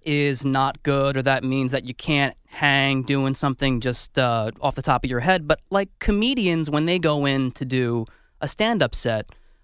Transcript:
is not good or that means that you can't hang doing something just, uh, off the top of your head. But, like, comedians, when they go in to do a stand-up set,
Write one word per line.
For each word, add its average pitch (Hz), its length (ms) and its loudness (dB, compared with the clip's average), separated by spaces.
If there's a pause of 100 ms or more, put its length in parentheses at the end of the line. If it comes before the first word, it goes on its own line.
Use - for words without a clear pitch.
is 143 400 0
not 135 380 0
good 139 340 0
or 131 60 -2
that 131 200 2
means 131 280 0
that 127 140 -4
you 127 100 -10
can't 143 400 0 (120)
hang 139 540 2
doing 135 320 0
something 135 460 -2
just, 123 400 -4
uh, 117 320 2 (100)
off 139 140 0
the 135 80 -8
top 131 200 0
of 135 60 -2
your 123 120 -2
head. 165 260 2
But, 156 120 2 (120)
like, 196 260 0
comedians, 202 720 0
when 151 160 0
they 175 140 2
go 151 260 0
in 135 280 0
to - 120 -8
do 120 400 -2 (360)
a 147 60 -4
stand-up 214 460 0
set, 110 380 -4 (320)